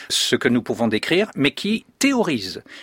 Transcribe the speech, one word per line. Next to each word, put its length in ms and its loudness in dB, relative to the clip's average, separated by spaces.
ce 260 0
que 140 2
nous 120 4
pouvons 260 0
décrire, 480 0
mais 160 2
qui 340 -4
théorisent, 640 0